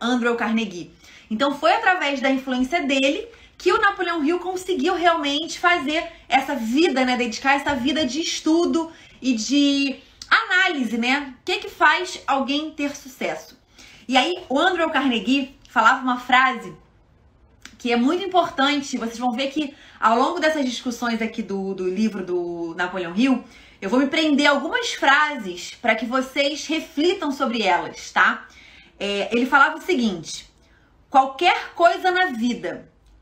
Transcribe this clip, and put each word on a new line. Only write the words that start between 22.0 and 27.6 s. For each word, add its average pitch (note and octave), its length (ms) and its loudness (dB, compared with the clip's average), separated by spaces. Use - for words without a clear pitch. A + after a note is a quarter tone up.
do E3+ 500 -4
Napoleão F3+ 400 -4
Hill, B3+ 260 4
eu G3 80 -6
vou B3 100 2
me C#4 60 4
prender D4 400 2
algumas E4+ 480 0
frases C#4 880 0
pra A3+ 140 2
que A3+ 100 -6
vocês C4+ 640 -2
reflitam D#4+ 640 -2
sobre A#3 320 -2